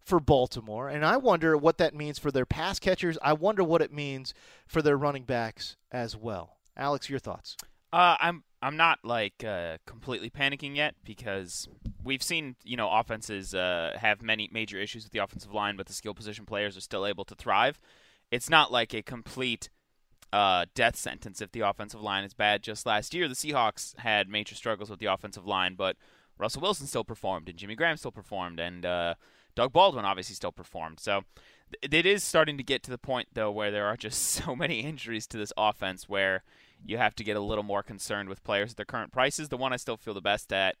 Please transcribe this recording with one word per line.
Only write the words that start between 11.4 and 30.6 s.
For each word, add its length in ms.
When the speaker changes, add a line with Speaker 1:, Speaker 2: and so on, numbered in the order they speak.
Speaker 2:
we've 200
seen, 400
you 140
know, 120
offenses, 640
uh, 460
have 220
many 300
major 280
issues 240
with 80
the 80
offensive 340
line, 220
but 120
the 60
skill 200
position 320
players 320
are 40
still 240
able 200
to 100
thrive. 420
It's 180
not 220
like 220
a 80
complete, 680
uh, 340
death 200
sentence 460
if 100
the 100
offensive 400
line 220
is 100
bad. 300
Just 220
last 280
year, 140
the 80
Seahawks 640
had 300
major 260
struggles 340
with 100
the 80
offensive 380
line, 300
but 220
Russell 240
Wilson 260
still 180
performed, 440
and 80
Jimmy 180
Graham 220
still 140
performed, 480
and, 260
uh, 300
Doug 180
Baldwin 320
obviously 300
still 160
performed. 480